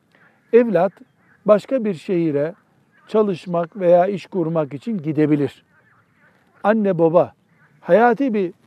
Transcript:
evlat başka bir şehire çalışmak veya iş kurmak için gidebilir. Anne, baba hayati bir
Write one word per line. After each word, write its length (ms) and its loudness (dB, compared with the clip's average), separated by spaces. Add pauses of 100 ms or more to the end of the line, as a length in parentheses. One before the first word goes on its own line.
(520)
evlat 400 2 (520)
başka 400 0
bir 100 -4
şehire 600 -4 (540)
çalışmak 680 -4
veya 300 4
iş 200 -8
kurmak 480 -4
için 240 -10
gidebilir. 680 -2 (1000)
Anne, 340 0
baba 340 2 (480)
hayati 540 2
bir 180 -4 (140)